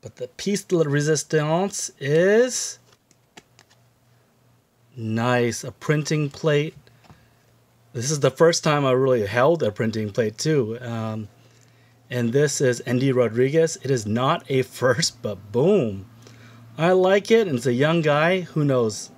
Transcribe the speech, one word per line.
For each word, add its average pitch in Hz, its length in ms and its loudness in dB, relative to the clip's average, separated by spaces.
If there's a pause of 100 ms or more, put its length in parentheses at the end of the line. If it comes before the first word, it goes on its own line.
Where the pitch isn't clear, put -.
But - 160 -20
the 123 100 -12
piece - 380 -4
de 185 120 -2
la 160 120 2
resistance 156 1120 -2
is 190 800 0 (2250)
nice, 117 680 -2
a 127 80 -12
printing 151 600 -2
plate. 147 440 -2 (1160)
This 123 200 -6
is 147 80 -4
the 135 100 2
first 165 320 4
time 147 240 2
I 131 60 4
really 127 340 2
held 131 380 2
a 107 80 -2
printing 110 400 -4
plate 110 260 -4
too. 120 420 -2
Um, 110 480 -8 (800)
and 120 240 -2
this 143 280 0
is 123 260 2
Endy 127 240 0
Rodriguez. 127 720 2
It 127 80 -6
is 113 160 -2
not 127 420 0
a 131 140 0
first, - 600 -2
but 101 280 -8
boom. 120 560 0 (720)
I 170 140 2
like 190 400 2
it. 226 160 4
And 135 80 -2
it's 117 100 -4
a 123 60 0
young 151 280 2
guy. 156 420 0
Who 156 220 -4
knows? 123 540 -2